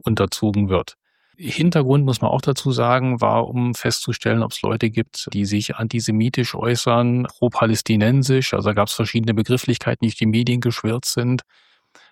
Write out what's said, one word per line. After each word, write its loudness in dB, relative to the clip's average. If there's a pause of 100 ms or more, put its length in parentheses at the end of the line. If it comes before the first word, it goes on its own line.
unterzogen 0
wird. -2 (420)
Hintergrund 2
muss 0
man 2
auch 0
dazu -2
sagen, 2
war, 2
um -2
festzustellen, -2
ob's -6
Leute 0
gibt, -6
die 0
sich -2
antisemitisch -2
äußern, 0
pro-palästinensisch. 2
Also 0
da 0
gab's 0
verschiedene -2
Begrifflichkeiten, -2
die 0
durch -10
die -2
Medien 2
geschwirrt -2
sind. -2 (680)